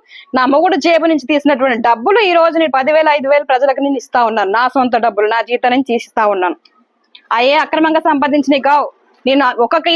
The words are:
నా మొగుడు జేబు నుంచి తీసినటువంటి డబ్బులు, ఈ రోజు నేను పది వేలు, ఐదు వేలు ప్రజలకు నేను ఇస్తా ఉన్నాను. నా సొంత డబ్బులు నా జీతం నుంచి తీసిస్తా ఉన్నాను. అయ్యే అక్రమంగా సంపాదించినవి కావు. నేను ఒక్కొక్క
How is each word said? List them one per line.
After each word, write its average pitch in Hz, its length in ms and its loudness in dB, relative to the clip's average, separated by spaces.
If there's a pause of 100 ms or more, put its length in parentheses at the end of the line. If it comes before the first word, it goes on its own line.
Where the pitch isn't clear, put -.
(360)
నా 254 160 2
మొగుడు 320 320 2
జేబు 330 280 2
నుంచి 285 200 -4
తీసినటువంటి 269 560 0
డబ్బులు, 247 400 0
ఈ 349 100 2
రోజు 330 240 2
నేను 302 160 -2
పది 262 180 0
వేలు, 311 200 2
ఐదు 269 160 -4
వేలు 294 180 2
ప్రజలకు 262 360 0
నేను 269 180 -2
ఇస్తా 247 260 -2
ఉన్నాను. 202 280 -2
నా 247 60 2 (120)
సొంత 247 300 0
డబ్బులు 214 280 0
నా 226 160 0
జీతం 247 260 -2
నుంచి 269 160 -2
తీసిస్తా 233 320 -4 (120)
ఉన్నాను. 180 220 -2 (800)
అయ్యే 277 280 2
అక్రమంగా 320 440 0
సంపాదించినవి 277 600 0
కావు. 277 180 0 (400)
నేను 269 160 2 (220)
ఒక్కొక్క 330 300 -2